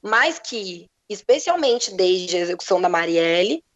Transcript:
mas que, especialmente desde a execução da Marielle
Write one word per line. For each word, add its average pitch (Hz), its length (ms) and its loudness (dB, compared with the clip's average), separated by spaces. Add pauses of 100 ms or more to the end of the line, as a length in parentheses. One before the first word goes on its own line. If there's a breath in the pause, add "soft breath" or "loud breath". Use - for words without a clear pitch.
mas 240 360 0
que, 185 480 -12 (220)
especialmente 254 840 0
desde 180 420 0
a 175 40 0
execução 180 380 -2
da 180 120 2
Marielle 170 720 0 (120)